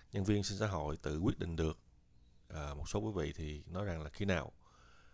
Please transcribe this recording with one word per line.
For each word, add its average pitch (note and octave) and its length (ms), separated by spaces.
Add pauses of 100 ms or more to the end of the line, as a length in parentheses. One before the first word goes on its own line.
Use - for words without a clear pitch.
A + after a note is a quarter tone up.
(120)
nhân G2 120
viên G#2 180
sinh G2 160
xã A2 80
hội D#2 300
tự D2+ 220
quyết F#2 200
định E2+ 180
được. D#2 220 (760)
À, C#2+ 200
một D2+ 140
số G#2 120
quý A2 140
vị D#2 220
thì D2+ 300
nói F#2 180
rằng E2 180
là D#2 60
khi - 160
nào, F2+ 280 (600)